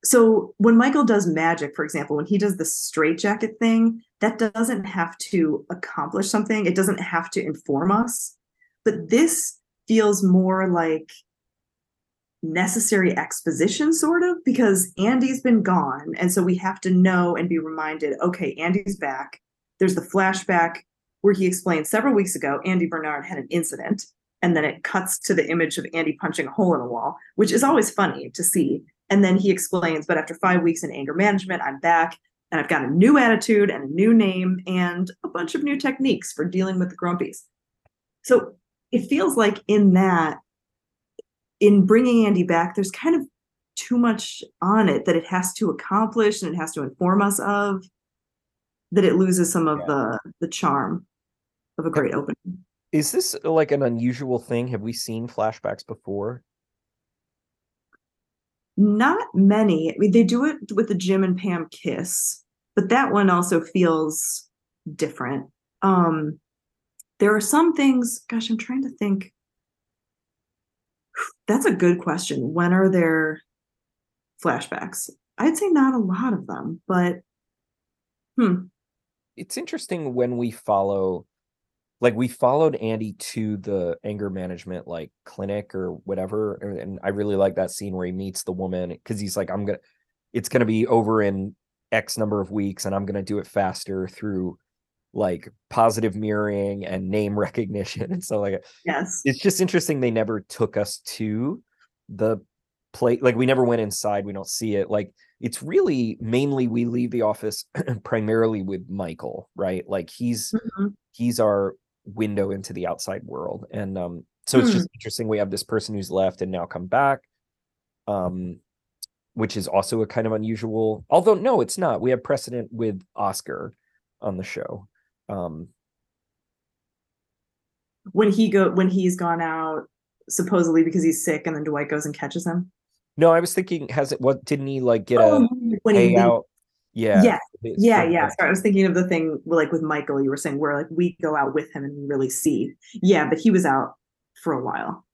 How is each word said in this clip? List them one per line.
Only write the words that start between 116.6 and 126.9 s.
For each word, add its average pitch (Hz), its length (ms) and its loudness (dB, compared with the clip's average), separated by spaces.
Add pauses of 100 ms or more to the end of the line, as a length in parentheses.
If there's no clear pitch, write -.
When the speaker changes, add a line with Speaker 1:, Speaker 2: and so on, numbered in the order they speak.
Speaker 2:
come 92 200 -10
back, 135 320 0 (880)
um, 90 520 -6 (760)
which 110 220 -4
is 95 120 -6
also 98 340 0
a 101 40 -4
kind 110 200 -4
of 110 60 -2
unusual, 110 800 -4
although, 185 240 4
no, 214 260 0
it's - 180 -4
not. 127 220 -2
We 127 100 0
have 123 120 -2
precedent 123 500 -6
with 110 280 -4 (140)
Oscar - 580 -6 (480)
on 95 160 -6
the 92 80 -8
show. - 420 -12 (420)
Um, 87 400 -10 (2500)